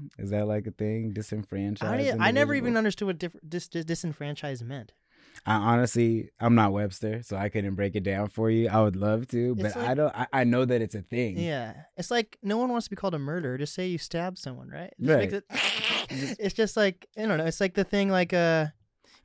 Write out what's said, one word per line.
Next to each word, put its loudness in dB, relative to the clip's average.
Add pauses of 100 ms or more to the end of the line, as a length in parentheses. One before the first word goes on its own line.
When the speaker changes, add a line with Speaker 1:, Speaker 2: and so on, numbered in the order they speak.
(180)
Speaker 1:
Is -6
that, 0
like, -2
a -8
thing? -2
Disenfranchised -4
Speaker 2:
I 0
don't 0
e-, 2
I 4
never 2
even 0
Speaker 1:
individual? 2
Speaker 2:
understood 0
what -4
dif-, -8 (120)
dis-, -8
dis-, -6
disenfranchised -6
meant. -12 (520)
Speaker 1:
I 2
honestly, 4 (100)
I'm 6
not 8
Webster, -4
so -8
I -2
couldn't -2
break -2
it -2
down -2
for 0
you. 4
I 6
would 4
love 0
to, 0
Speaker 2:
It's -2
Speaker 1:
but 0
Speaker 2:
like -2
Speaker 1:
I 2
don't. 2
I, -2
I 4
know 6
that 2
it's -4
a -6
thing. -2
Speaker 2:
Yeah, -4 (240)
it's -6
like -2
no 0
one 0
wants -2
to -10
be -10
called -2
a -2
murderer. -4
Just -6
say -4
you -2
stabbed -6
someone, -12
right? -12
It -10
just 0
Speaker 1:
Right. 8
Speaker 2:
makes 0
it -6
<laughs> -2
Speaker 1:
Just -6
Speaker 2:
it's -2
just 0
like, 0 (100)
I -4
don't 0
know. 0
It's -4
like 0
the 2
thing, 0
like, 2
uh, 4 (580)